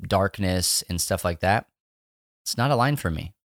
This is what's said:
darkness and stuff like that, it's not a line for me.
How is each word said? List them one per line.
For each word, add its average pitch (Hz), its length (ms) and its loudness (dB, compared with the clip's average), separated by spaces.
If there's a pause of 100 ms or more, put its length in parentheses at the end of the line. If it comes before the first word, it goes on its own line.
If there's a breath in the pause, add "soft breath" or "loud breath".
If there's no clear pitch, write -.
darkness 95 800 0
and 87 120 -2
stuff - 240 -2
like 87 160 -2
that, 101 260 2 (800)
it's - 120 -6
not 123 140 2
a 139 60 4
line 135 200 2
for 87 140 -2
me. 80 240 -6 (260)